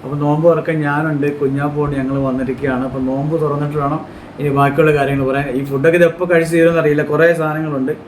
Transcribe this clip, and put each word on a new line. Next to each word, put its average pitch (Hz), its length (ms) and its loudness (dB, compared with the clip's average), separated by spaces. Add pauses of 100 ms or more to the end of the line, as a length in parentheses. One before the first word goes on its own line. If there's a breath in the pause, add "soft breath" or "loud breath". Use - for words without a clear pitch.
അപ്പോൾ 135 200 -6
നോമ്പ് 151 280 2
തുറക്കാൻ 160 360 0
ഞാനുണ്ട്, 147 400 0 (140)
കുഞ്ഞാപ്പുണ്ട്, 143 580 -2
ഞങ്ങൾ 135 160 -2 (140)
വന്നിരിക്കുകയാണ്. 131 600 -2
അപ്പോൾ 131 200 -6
നോമ്പ് 147 340 -2
തുറന്നിട്ട് 147 400 -2
വേണം 147 160 -2 (400 loud breath)
ഇനി 143 200 -2
ബാക്കിയുള്ള 147 400 4
കാര്യങ്ങൾ 139 320 0
പറയാൻ. 139 260 -2
ഈ 139 140 -2
ഫുഡൊക്കെ 160 300 2
ഇത് 170 100 6
എപ്പോൾ 175 220 -6
കഴിച്ച് 165 240 2
തീരുമെന്ന് 165 260 4
അറിയില്ല, 147 280 2
കുറേ 156 160 4 (140)
സാധനങ്ങളുണ്ട്. 151 520 -2 (140)